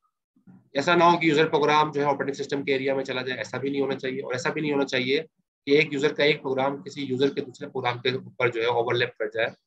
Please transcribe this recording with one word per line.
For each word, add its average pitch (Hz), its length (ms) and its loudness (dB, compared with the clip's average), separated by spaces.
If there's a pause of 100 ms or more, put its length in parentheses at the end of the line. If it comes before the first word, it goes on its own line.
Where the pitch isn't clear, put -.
(760)
ऐसा 156 200 2
ना 170 100 6
हो 175 120 8
कि 160 120 2
यूजर 156 200 4
प्रोग्राम 151 420 2
जो 143 100 -2
है 147 60 2
ऑपरेटिंग 139 280 -2
सिस्टम 139 280 -4
के 139 80 -2
एरिया 135 240 0
में 135 80 -2
चला 127 180 -6
जाए, 127 160 -6
ऐसा 110 200 -8
भी 131 120 -4
नहीं 139 120 -2
होना 135 140 0
चाहिए। 131 260 -6
और 127 140 -6
ऐसा 131 140 -4
भी 156 120 -4
नहीं 151 100 -2
होना 139 120 2
चाहिए 135 380 -2 (460)
कि 139 80 6
एक 147 180 4
यूजर 147 200 0
का 147 100 0
एक 151 180 2
प्रोग्राम 135 400 -2
किसी 143 220 -12
यूजर 131 300 2
के 139 80 -4
दूसरे - 260 -12
प्रोग्राम 123 320 -4
के 127 160 -2
ऊपर 123 340 -2
जो 117 120 -2
है 117 60 0
ओवरलैप 120 520 0
कर 107 100 -2
जाए 113 260 -4 (120)